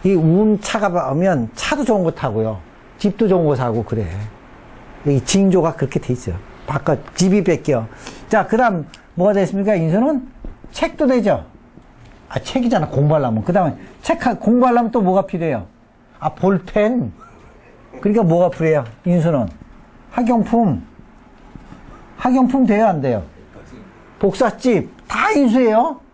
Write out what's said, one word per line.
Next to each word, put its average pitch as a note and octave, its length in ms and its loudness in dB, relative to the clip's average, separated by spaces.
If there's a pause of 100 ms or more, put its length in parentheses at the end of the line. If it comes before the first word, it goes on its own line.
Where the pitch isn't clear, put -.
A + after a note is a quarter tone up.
이 G3 100 4
운 F#3+ 460 4
차가 F3 500 -2
오면 D#3 420 0
차도 D4 300 -4
좋은 G#3 220 0
거 E3 60 0
타고요. A2 480 -4 (380)
집도 F#3 300 0
좋은 F3 180 2
거 D3 100 2
사고 A#2 280 -2
그래. G#2+ 240 -4 (1000)
이 C#3 180 2
징조가 F#3 520 2
그렇게 - 240 -4
돼 - 140 -4
있어요. F#2+ 220 -6 (300)
바깥, D3 340 -2 (160)
집이 F#3+ 280 2
뺏겨. D3 420 0 (440)
자, G#3 180 2
그다음 A3 400 0 (280)
뭐가 G3 180 2
됐습니까? G3 420 0
인수는 A3+ 520 0 (440)
책도 - 360 -2
되죠. G3+ 380 2 (840)
아, - 100 -6
책이잖아, A#3 480 -2
공부하려면. C3+ 560 0
그다음에 F3 320 0 (260)
책, - 240 -4
하-, A#3 100 0
공부하려면 A#3+ 560 2
또 A#3 100 0
뭐가 F#3 240 2
필요해요? D#3 400 -4 (540)
아, D#3 100 -4
볼펜. G3 840 0 (880)
그러니까 G#3 240 2
뭐가 F3 280 4
필요해요? D#3 340 0 (200)
인수는 D#3+ 440 2 (640)
학용품. A3+ 720 0 (1300)
학용품 B3+ 480 2
돼요, G#3+ 220 4
안 E3 140 0
돼요? A#2+ 220 0 (960)
복사집. G#3+ 680 0 (180)
다 - 240 -2
인수예요. B3+ 680 2 (140)